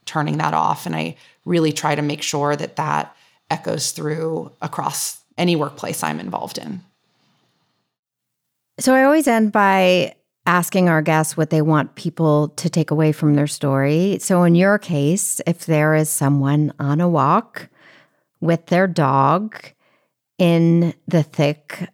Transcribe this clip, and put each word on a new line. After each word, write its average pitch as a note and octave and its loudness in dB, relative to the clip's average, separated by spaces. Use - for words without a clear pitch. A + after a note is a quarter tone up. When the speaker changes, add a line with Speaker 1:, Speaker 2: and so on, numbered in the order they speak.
Speaker 1:
turning D3+ -4
that D#3 -2
off, - -2
and E3 -6
I D#3+ -6
really E3 0
try D3+ -2
to D3 -4
make D3 -6
sure D3 -2
that - -10
that - -4
echoes D#3 -4
through D#3+ -8
across - -8
any F3 2
workplace - -6
I'm D#2 -4
involved - -8
in. F3 -12
Speaker 2:
So B3+ 2
I C4 4
always C#4+ 4
end A3 2
by F#3+ 2
asking F3+ 2
our D#3+ 4
guests D#3 0
what D#3 -2
they D#3 2
want D3+ 2
people D3+ 0
to - -8
take D#3 -2
away D#3 2
from D3 2
their D3 2
story. D3 0
So F3 2
in E3+ 6
your G3 4
case, E3 -2
if E3+ -4
there D#3 2
is D#3 0
someone C#3+ 0
on C#3+ -2
a F3 2
walk E3 0
with E3 -2
their F#3 2
dog D3+ 0
in E3+ 4
the E3 0
thick - -4